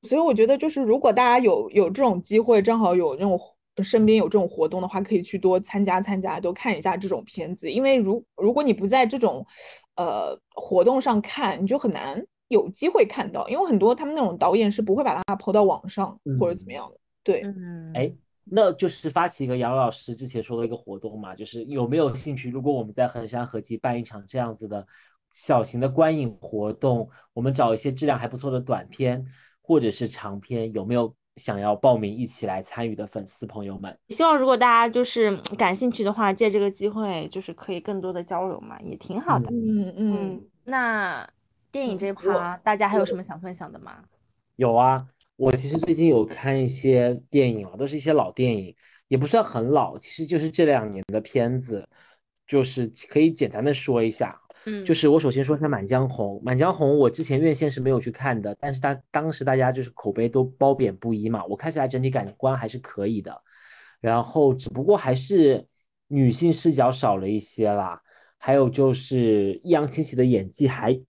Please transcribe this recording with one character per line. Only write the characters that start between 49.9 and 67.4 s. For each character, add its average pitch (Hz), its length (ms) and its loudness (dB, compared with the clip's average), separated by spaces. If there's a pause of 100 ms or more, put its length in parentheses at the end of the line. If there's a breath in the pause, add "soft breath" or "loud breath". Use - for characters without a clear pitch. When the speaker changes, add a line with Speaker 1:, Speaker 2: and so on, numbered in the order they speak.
Speaker 2:
其 - 140 -16
实 160 160 -8
就 160 120 0
是 156 120 -2
这 165 160 2
两 117 260 2
年 95 180 -10
的 107 120 -2
片 123 360 -2
子， 117 300 -8 (580 soft breath)
就 139 160 2
是 127 240 -2 (220)
可 - 100 0
以 160 140 4
简 127 180 -2
单 110 140 -6
的 147 80 2
说 131 300 0
一 113 80 0
下。 107 280 -6 (280 loud breath)
Speaker 3:
嗯。 208 160 -8
Speaker 2:
就 180 120 2
是 156 140 4
我 151 120 6
首 147 100 0
先 135 140 0
说 151 100 0
一 143 60 -4
下 156 80 -2
《满 101 180 -2
江 131 220 2
红》， 104 340 -6
《满 127 140 -2
江 165 160 2
红》 156 240 2
我 131 140 6
之 160 120 -8
前 135 160 0
院 156 160 4
线 147 160 0
是 131 120 -8
没 131 80 2
有 127 100 2
去 120 100 -6
看 123 300 -4
的， 101 180 -8
但 139 140 -6
是 131 80 -8
当-， 139 300 -2
当 156 200 -2
时 156 140 -6
大 131 120 4
家 131 140 2
就 131 120 -4
是 120 80 -10
口 - 200 -8
碑 113 160 0
都 127 160 2
褒 135 320 2
贬 117 220 0
不 117 160 -4
一 107 160 -2
嘛， 110 160 -2
我 98 100 -6
看 156 160 -6
下 156 120 -2
来 131 60 0
整 131 120 -4
体 131 80 0
感 113 300 -4
官 131 180 0
还 123 100 -6
是 - 120 -10
可 - 280 -8
以 110 140 -2
的。 - 220 -14 (580 soft breath)
然 117 220 2
后 143 320 2
只 131 160 -10
不 131 120 -6
过 196 140 6
还 131 180 0
是 135 520 4 (400)
女 135 240 4
性 170 200 2
视 165 220 2
角 131 180 4
少 123 280 0
了 95 100 -4
一 107 100 0
些 104 320 -2